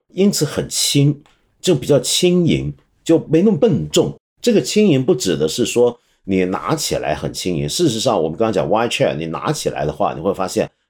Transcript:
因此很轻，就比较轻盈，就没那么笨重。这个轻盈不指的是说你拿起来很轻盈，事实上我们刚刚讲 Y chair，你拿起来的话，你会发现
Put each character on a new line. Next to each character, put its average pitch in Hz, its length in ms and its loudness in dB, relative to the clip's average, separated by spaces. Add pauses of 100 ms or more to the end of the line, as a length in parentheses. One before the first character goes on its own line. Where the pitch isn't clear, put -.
(120)
因 196 180 2
此 - 140 0
很 78 240 -4
轻， 143 540 0 (380)
就 185 120 0
比 - 140 0
较 139 140 4
轻 180 440 2
盈， 135 300 0 (300)
就 165 120 4 (120)
没 156 140 4
那 220 100 4
么 180 40 0
笨 151 340 0
重。 147 220 0 (280)
这 240 120 2
个 202 80 4
轻 208 280 2
盈 131 160 4
不 156 100 2
指 87 220 -2
的 76 100 0
是 117 180 0
说 117 320 2 (280)
你 95 220 0
拿 92 280 -2
起 147 220 -4
来 65 180 -2
很 71 180 -6
轻 90 240 -4
盈， 71 120 -4
事 170 200 0
实 110 120 -2
上 104 200 0
我 78 80 0
们 80 80 -6
刚 110 80 0
刚 110 80 0
讲 78 160 0
Y 110 200 0
chair， 98 260 0
你 80 120 -6
拿 80 260 -6
起 - 180 -4
来 139 160 -4
的 147 60 -4
话， 80 220 -2
你 69 60 -10
会 90 140 -2
发 92 140 -4
现 92 200 -2 (220)